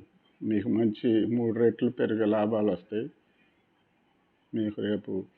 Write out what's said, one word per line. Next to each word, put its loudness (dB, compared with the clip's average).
మీకు 0
మంచి 2
మూడు 0
రెట్లు 2
పెరిగే 0
లాభాలు 2
వస్తాయి. -6
మీకు -2
రేపు -4